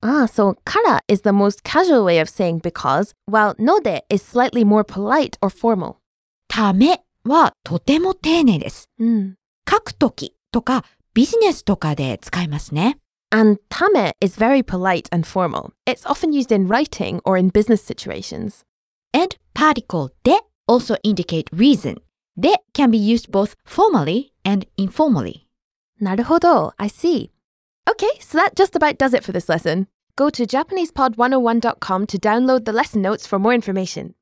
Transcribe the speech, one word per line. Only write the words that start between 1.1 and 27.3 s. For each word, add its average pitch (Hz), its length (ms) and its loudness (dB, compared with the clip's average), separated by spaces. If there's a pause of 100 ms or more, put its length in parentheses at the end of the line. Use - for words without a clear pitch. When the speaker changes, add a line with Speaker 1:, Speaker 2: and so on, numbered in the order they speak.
Speaker 1:
the 208 80 2
most 202 320 2
casual 302 420 2
way 170 160 4
of 156 80 -2
saying 170 320 -2
because, 160 540 -2 (160)
while 208 320 2
の 349 180 2
で 208 280 -4
is 202 160 -2
slightly 240 420 0
more 208 160 4
polite 214 600 -2
or 196 120 0
formal. 208 420 -4 (520)
Speaker 2:
た 208 240 0
め 262 320 2 (200)
は 285 280 2 (120)
と 170 140 -4
て 285 220 0
も 370 140 0
丁 330 300 0
寧 202 140 4
で - 120 -8
す。 - 180 -18 (100)
Speaker 1:
う 226 60 -2
ん。 208 300 0 (340)
Speaker 2:
書 427 120 2
く - 120 -16
と - 180 0
き - 240 -14 (180)
と 240 100 -2
か 254 220 -2 (280)
ビ 240 140 2
ジ - 120 -2
ネ 403 140 4
ス - 120 -8
と 202 120 0
か 151 180 -4
で 131 280 -6
使 - 200 -6
い 170 60 -4
ま 147 120 -6
す - 140 -12
ね. 202 240 0 (340)
Speaker 1:
And 214 360 4
た - 220 0
め 226 300 2
is 190 200 -2
very 247 240 2
polite 180 500 -4
and 170 140 -2
formal. - 440 -4 (140)
It's - 220 -4
often 311 240 -2
used 269 220 0
in 196 120 2
writing 190 580 -4
or 190 140 2
in 185 120 2
business 208 340 2
situations. - 800 -12 (480)
Speaker 2:
And - 240 0 (180)
particle 214 580 -2 (120)
で 339 160 6 (260)
also 233 380 2
indicate 175 480 -2
reason. 175 480 2 (360)
で 277 180 2 (180)
can 277 180 2
be 220 80 2
used 220 320 0
both 196 240 -2 (120)
formally 254 640 0 (140)
and 196 220 -2 (120)
informally. 196 680 -2 (540)
Speaker 1:
な 190 160 -2
る 240 80 -2
ほ 330 160 2
ど. 311 380 2
I 202 100 -6
see. 320 420 -4 (580)